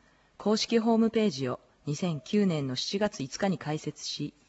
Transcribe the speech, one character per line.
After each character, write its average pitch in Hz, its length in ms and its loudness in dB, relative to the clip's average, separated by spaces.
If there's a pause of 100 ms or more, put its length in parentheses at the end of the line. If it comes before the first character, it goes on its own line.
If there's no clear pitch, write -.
(380)
公 214 180 2
式 226 240 2
ホ 226 160 4
ー - 20 4
ム 226 120 6
ペ 220 180 2
ー - 20 2
ジ 131 200 -2
を 123 100 -4 (260)
二 143 120 -2
千 165 240 -2
九 208 240 2
年 156 200 0
の 127 120 -4
七 - 220 -4
月 208 220 -2
五 - 160 -8
日 196 120 0
に 160 80 0
開 151 220 -4
設 - 260 -8
し、 - 280 -6 (160)